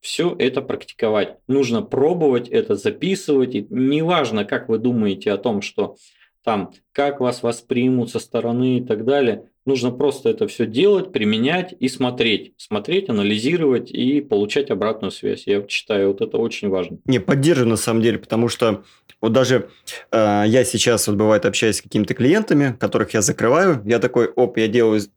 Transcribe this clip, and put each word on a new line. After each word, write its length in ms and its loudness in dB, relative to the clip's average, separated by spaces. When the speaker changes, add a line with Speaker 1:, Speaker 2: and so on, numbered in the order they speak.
Speaker 1:
все 360 -4
это 240 0
практиковать. 760 -4
Нужно 340 0
пробовать 680 0
это, 280 0
записывать. 800 -2
И 140 -4
неважно, 760 0
как 240 -6
вы 80 2
думаете 540 0
о 60 0
том, 260 -2
что 320 -6
там, 280 -4
как 280 -2
вас 240 -2
воспримут 680 -2
со 80 -6
стороны 580 -2
и 40 0
так 220 -4
далее. 420 0
Нужно 260 0
просто 380 0
это 180 0
все 180 -2
делать, 460 2
применять 680 0
и 100 0
смотреть. 680 -2
Смотреть, 520 -4
анализировать 800 0
и 300 0
получать 500 0
обратную 400 -2
связь. 360 -6
Я 120 2
вот 100 -10
считаю, 400 0
вот 120 -2
это 160 -4
очень 320 -4
важно. 360 -4
Speaker 2:
Не, 140 2
поддерживаю 520 2
на 60 2
самом 240 0
деле, 180 2
потому 280 0
что 360 0
вот 120 0
даже, 340 4
э, 340 4
я 160 4
сейчас, 440 0
вот, 100 0
бывает, 280 4
общаюсь 320 2
с 40 -8
какими-то 320 -2
клиентами, 680 2
которых 340 -2
я 80 2
закрываю, 640 2
я 140 2
такой: 280 2
«Оп», 300 0
я 120 2
делаю 320 4